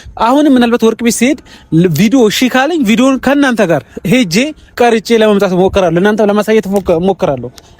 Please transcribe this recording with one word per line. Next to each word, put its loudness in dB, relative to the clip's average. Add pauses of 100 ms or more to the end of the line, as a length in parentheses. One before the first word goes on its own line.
(160)
አሁንም 2
ምናልባት 2
ወርቅ 0
ቤት -2
ሲሄድ 0 (540)
ቪዲዮ 2
እሺ 0
ካለኝ -2
ቪዲዮን 0
ከእናንተ 0
ጋር -2 (240)
ሄጄ 0 (400)
ቀርጬ 0 (100)
ለመምጣት 2
እሞክራለሁ፣ 0
እናንተ 0
ለማሳየት 0
እሞክ-፣ -2
እሞክራለሁ። -4 (300)